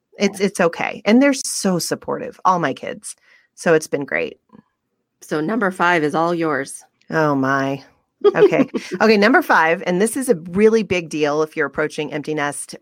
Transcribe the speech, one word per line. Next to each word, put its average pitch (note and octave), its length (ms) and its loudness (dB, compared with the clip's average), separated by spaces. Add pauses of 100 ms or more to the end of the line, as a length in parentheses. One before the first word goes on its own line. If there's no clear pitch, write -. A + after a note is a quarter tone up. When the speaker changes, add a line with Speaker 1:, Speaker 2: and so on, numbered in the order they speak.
(180)
Speaker 1:
It's, G3 220 -2
Speaker 2:
Yeah. G3+ 60 2
Speaker 1:
it's F#3+ 140 -2
okay. - 440 -2
And A#3 180 6
they're C#4+ 120 4
so F#3+ 440 -2
supportive, - 680 -8
all F3+ 120 4
my D#3 140 -2
kids. - 420 -12 (420)
So F3 180 2
it's D#3+ 120 2
been C#3+ 180 -4
great. E2 360 -6 (800)
Speaker 2:
So D#3 200 -6
number G3 300 -2
five E3+ 320 0
is D3 120 0
all E3+ 200 0
yours. D3+ 480 -4 (280)
Speaker 1:
Oh D3+ 240 0
my. C3+ 480 -2 (520)
Okay. - 340 4 (160)
Speaker 2:
<laughs> - 160 -8
Speaker 1:
Okay. A3 160 4
Number B3 260 4
five, E3+ 440 2
and F3+ 160 0
this A3+ 140 0
is C4 120 -2
a A3+ 60 4 (160)
really G#3+ 320 4
big F3 260 -4
deal D3+ 340 0
if D#3 140 -6
you're D3 100 0
approaching D3+ 460 -4
empty D3+ 220 -6
nest D3 480 -6